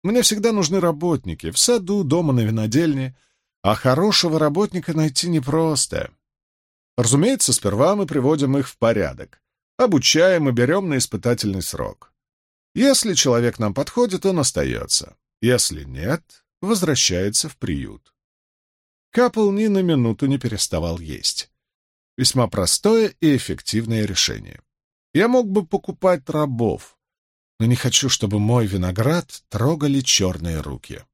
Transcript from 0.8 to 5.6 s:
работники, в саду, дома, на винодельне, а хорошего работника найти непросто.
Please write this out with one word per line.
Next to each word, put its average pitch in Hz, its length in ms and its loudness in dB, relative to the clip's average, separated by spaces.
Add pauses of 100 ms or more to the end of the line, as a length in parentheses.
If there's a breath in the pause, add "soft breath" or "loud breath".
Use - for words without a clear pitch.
работники, 147 680 -2
в - 60 -6
саду, 202 460 0
дома, 151 300 2
на 120 80 2
винодельне, 127 760 -2 (440)
а 202 140 2
хорошего 160 640 2
работника 170 540 -2
найти 156 360 0
непросто. 156 800 -2 (880)